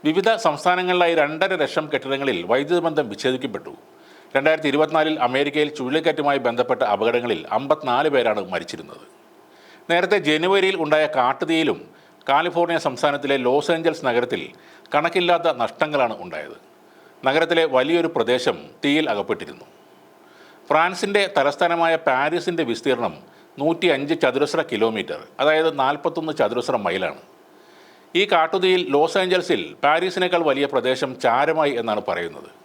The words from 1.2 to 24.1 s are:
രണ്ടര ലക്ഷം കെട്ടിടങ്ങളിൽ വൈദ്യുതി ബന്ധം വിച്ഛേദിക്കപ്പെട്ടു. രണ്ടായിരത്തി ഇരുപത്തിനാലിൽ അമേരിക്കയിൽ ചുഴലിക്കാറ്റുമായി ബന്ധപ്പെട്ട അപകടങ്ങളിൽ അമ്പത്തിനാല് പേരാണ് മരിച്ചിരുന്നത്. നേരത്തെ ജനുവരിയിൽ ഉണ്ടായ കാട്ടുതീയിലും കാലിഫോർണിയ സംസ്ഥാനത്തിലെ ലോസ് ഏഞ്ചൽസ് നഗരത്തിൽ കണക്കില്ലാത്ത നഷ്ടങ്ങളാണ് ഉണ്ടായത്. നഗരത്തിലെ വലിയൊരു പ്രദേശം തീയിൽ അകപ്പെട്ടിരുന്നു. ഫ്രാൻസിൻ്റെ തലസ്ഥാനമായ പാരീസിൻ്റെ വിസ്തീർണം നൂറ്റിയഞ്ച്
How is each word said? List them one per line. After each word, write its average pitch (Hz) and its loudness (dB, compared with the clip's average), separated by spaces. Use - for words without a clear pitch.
രണ്ടര 160 0
ലക്ഷം 151 -2
കെട്ടിടങ്ങളിൽ 135 -2
വൈദ്യുതി 147 2
ബന്ധം 147 0
വിച്ഛേദിക്കപ്പെട്ടു. 127 -4
രണ്ടായിരത്തി 151 2
ഇരുപത്തിനാലിൽ 156 2
അമേരിക്കയിൽ 147 0
ചുഴലിക്കാറ്റുമായി 143 0
ബന്ധപ്പെട്ട 120 0
അപകടങ്ങളിൽ 117 0
അമ്പത്തിനാല് 139 0
പേരാണ് 110 2
മരിച്ചിരുന്നത്. - -10
നേരത്തെ 180 2
ജനുവരിയിൽ 185 2
ഉണ്ടായ 156 4
കാട്ടുതീയിലും 135 0
കാലിഫോർണിയ 170 2
സംസ്ഥാനത്തിലെ 139 0
ലോസ് 147 2
ഏഞ്ചൽസ് 165 -2
നഗരത്തിൽ 120 0
കണക്കില്ലാത്ത 170 2
നഷ്ടങ്ങളാണ് 131 0
ഉണ്ടായത്. 78 -12
നഗരത്തിലെ 165 2
വലിയൊരു 165 2
പ്രദേശം 120 0
തീയിൽ 147 2
അകപ്പെട്ടിരുന്നു. - -6
ഫ്രാൻസിൻ്റെ 185 0
തലസ്ഥാനമായ 165 2
പാരീസിൻ്റെ 156 -2
വിസ്തീർണം 117 -2
നൂറ്റിയഞ്ച് 156 0